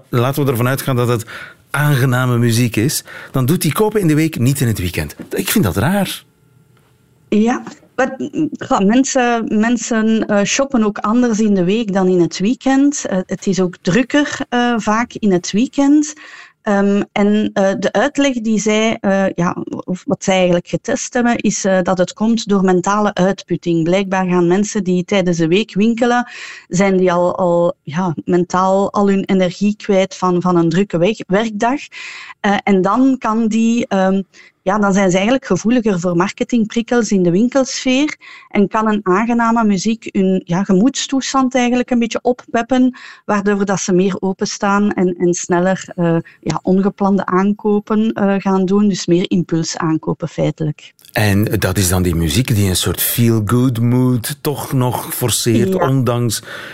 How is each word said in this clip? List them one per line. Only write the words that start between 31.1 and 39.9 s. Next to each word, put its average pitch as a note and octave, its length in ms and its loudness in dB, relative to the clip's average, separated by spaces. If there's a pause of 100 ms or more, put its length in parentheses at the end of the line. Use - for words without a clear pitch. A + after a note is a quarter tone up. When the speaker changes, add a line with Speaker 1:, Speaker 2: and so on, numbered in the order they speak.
Speaker 2:
werkdag. A3+ 540 -2 (600)
Eh, G3+ 220 0
en G3 200 2
dan B3 360 2
kan A3+ 300 0
die, A3+ 380 0
ehm, F#3+ 360 0 (400)
ja, F#3+ 160 0
dan G3+ 140 2
zijn G3 180 2
ze E3+ 40 2
eigenlijk G#3+ 320 0
gevoeliger G#3 540 0
voor F3 160 -2
marketingprikkels A3+ 920 -2
in G3 120 2
de E3+ 80 2
winkelsfeer B3+ 880 0 (320)
en G3+ 200 0
kan A3 200 -2
een G#3 140 0
aangename A3+ 600 0
muziek G#3 480 -2